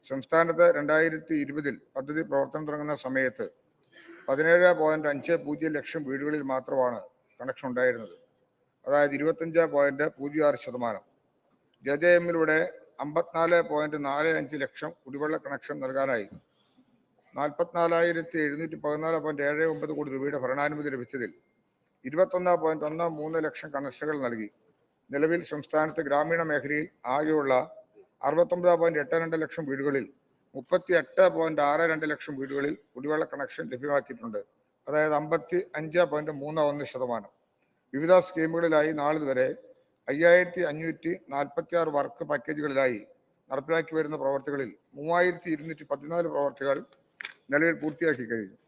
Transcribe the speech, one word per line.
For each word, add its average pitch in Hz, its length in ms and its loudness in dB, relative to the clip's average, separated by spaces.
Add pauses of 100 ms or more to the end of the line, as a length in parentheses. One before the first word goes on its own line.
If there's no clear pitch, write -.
സംസ്ഥാനത്ത് 165 680 4
രണ്ടായിരത്തി 156 580 0
ഇരുപതിൽ 143 460 -4 (160)
പദ്ധതി 143 260 -6
പ്രവർത്തനം 151 460 -2
തുടങ്ങുന്ന 147 280 -4
സമയത്ത് 131 540 -4 (800)
പതിനേഴ് 170 440 6
പോയിന്റ് 156 340 2
അഞ്ച് 143 240 -2
പൂജ്യം 151 400 -2
ലക്ഷം 151 320 -6
വീടുകളിൽ 143 380 -4
മാത്രമാണ് 131 600 0 (400)
കണക്ഷൻ 131 280 -8
ഉണ്ടായിരുന്നത്. 120 480 -2 (680)
അതായത് 143 260 4
ഇരുപത്തഞ്ച് 160 460 0
പോയിന്റ് 147 600 2
പൂജ്യം 147 280 0
ആറ് 143 80 4
ശതമാനം. 120 460 -6 (840)
ജെ 139 100 0
ജെ 156 120 2
എമ്മിലൂടെ 170 680 4 (260)
അമ്പത്തിനാല് 165 600 2
പോയിന്റ് 151 440 -2
നാല് 143 220 0
അഞ്ച് 156 280 -2
ലക്ഷം 147 360 -8 (140)
കുടിവെള്ള 147 320 -4
കണക്ഷൻ 143 420 -10
നൽകാനായി. 131 480 -2 (1080)
നാൽപത്തിനാലായിരത്തി 170 1000 0
എഴുന്നൂറ്റി 156 380 -4
പതിനാല് 151 400 -2
പോയിന്റ് 151 260 -4
ഏഴ് 147 240 0
ഒമ്പത് 156 240 -4
കോടി 147 220 -6
രൂപയുടെ 139 260 -4
ഭരണാനുമതി 143 520 -2
ലഭിച്ചതിൽ 123 440 -8 (720)
ഇരുപത്തൊന്ന് 180 460 0
പോയിന്റ് 160 340 0
ഒന്ന് 160 180 -4
മൂന്ന് 160 400 -4
ലക്ഷം 156 260 -6
കണക്ഷനുകൾ 143 500 -6
നൽകി. 117 300 -4 (640)
നിലവിൽ 160 320 2
സംസ്ഥാനത്ത് 156 580 -2
ഗ്രാമീണ 156 420 2
മേഖലയിൽ 147 440 -2 (180)
ആകെയുള്ള 139 680 2 (480)
അറുപത്തൊമ്പത് 175 560 4
പോയിന്റ് 165 200 2
എട്ട് 143 160 -2
രണ്ട് 165 260 -2
ലക്ഷം 156 240 -6
വീടുകളിൽ 135 440 -2 (460)
മുപ്പത്തിയെട്ട് 175 720 2
പോയിന്റ് 160 340 2
ആറ് 147 180 4
രണ്ട് 160 300 0
ലക്ഷം 147 260 -6
വീടുകളിൽ 139 420 -4 (180)
കുടിവെള്ള 151 300 -2
കണക്ഷൻ 135 440 -8
ലഭ്യമാക്കിയിട്ടുണ്ട്. 127 680 -4 (500)
അതായത് 151 260 2
അമ്പത്തിയഞ്ച് 160 840 -2
പോയിന്റ് 151 320 2
മൂന്ന് 151 300 -4
ഒന്ന് 147 240 0
ശതമാനം. 120 440 -6 (640)
വിവിധ 165 260 6
സ്കീമുകളിലായി 160 720 2
നാളിതുവരെ 143 640 0 (520)
അയ്യായിരത്തി 175 540 6
അഞ്ഞൂറ്റി 160 560 -4 (120)
നാൽപത്തിയാറ് 160 600 -2
വർക്ക് 143 340 -2
പാക്കേജുകളിലായി 143 840 -2 (440)
നടപ്പിലാക്കി 160 440 -2
വരുന്ന 156 200 -2
പ്രവർത്തികളിൽ 139 580 -4 (200)
മൂവായിരത്തി 170 580 0
ഇരുന്നൂറ്റി 156 320 -8
പതിനാല് 151 440 -4
പ്രവർത്തികൾ 139 560 -2 (680)
നിലവിൽ 160 220 4
പൂർത്തിയാക്കി 151 520 -2
കഴിഞ്ഞു. 110 320 -6 (100)